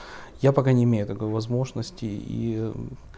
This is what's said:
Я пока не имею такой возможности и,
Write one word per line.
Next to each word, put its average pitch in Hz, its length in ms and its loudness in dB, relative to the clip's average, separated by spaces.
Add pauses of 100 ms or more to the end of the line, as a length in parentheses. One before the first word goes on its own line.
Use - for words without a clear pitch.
(420)
Я 135 100 8
пока 135 200 4
не 123 120 6
имею 113 220 4
такой 104 220 -4
возможности 117 760 -4
и, 113 680 -4 (460)